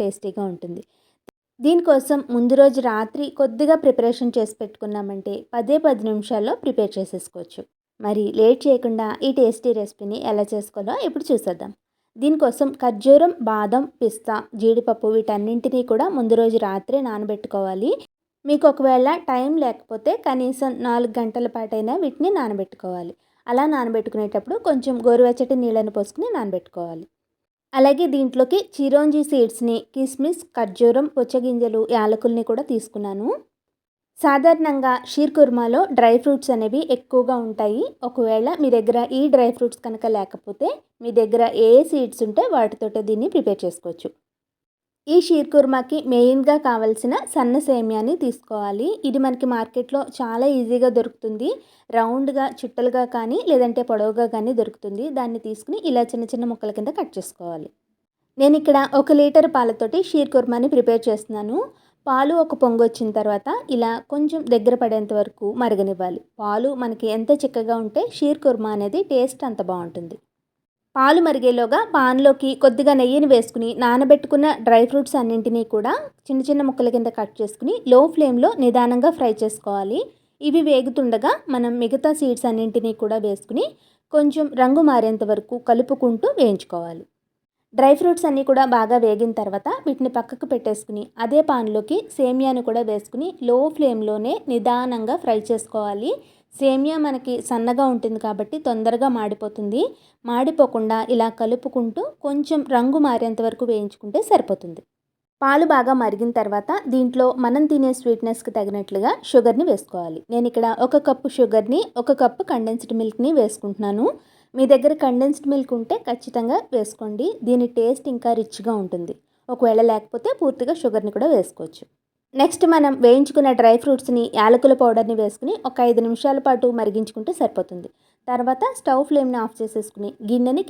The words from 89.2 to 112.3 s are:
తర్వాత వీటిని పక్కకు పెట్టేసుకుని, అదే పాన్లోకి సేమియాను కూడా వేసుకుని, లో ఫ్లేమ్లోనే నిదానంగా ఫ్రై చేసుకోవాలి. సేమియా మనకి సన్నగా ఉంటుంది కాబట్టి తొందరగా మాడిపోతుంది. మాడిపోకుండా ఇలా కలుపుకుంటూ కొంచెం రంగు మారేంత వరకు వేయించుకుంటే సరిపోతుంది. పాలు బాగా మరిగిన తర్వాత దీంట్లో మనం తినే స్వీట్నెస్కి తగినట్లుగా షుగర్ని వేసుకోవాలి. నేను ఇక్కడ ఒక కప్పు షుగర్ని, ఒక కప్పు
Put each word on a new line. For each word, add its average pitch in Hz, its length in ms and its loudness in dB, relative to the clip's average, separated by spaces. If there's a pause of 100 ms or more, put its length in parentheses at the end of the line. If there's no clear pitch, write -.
తర్వాత 202 300 -6 (180)
వీటిని 262 300 -2
పక్కకు 247 340 -8
పెట్టేసుకుని, 214 520 -6 (200)
అదే 262 260 2
పాన్లోకి 220 480 -2 (200)
సేమియాను 262 520 0
కూడా 233 220 -2
వేసుకుని, 233 380 -6 (200)
లో 240 80 4 (200)
ఫ్లేమ్లోనే 220 580 -2 (180)
నిదానంగా 240 720 -2
ఫ్రై 226 140 0 (120)
చేసుకోవాలి. 214 640 -6 (480)
సేమియా 269 460 0
మనకి 262 280 -6 (160)
సన్నగా 240 440 0
ఉంటుంది 226 320 -4
కాబట్టి 214 320 -6 (100)
తొందరగా 233 500 0
మాడిపోతుంది. 214 640 -6 (440)
మాడిపోకుండా 240 720 0 (160)
ఇలా 226 140 2 (120)
కలుపుకుంటూ 240 640 -4 (240)
కొంచెం 285 340 -2 (140)
రంగు 262 320 2
మారేంత 226 400 -2
వరకు 226 240 -4
వేయించుకుంటే 208 580 -4
సరిపోతుంది. 185 540 -2 (600)
పాలు 285 300 4
బాగా 262 300 2
మరిగిన 214 360 -2
తర్వాత 208 320 -4 (240)
దీంట్లో 254 320 2 (200)
మనం 269 260 2
తినే 269 180 2 (100)
స్వీట్నెస్కి 226 580 -4
తగినట్లుగా 202 520 -4 (200)
షుగర్ని 233 400 4
వేసుకోవాలి. 175 520 -6 (120)
నేను 240 160 0
ఇక్కడ 233 180 0 (180)
ఒక 285 220 2
కప్పు 269 300 -2
షుగర్ని, 220 420 2 (220)
ఒక 277 100 0 (100)
కప్పు 247 300 0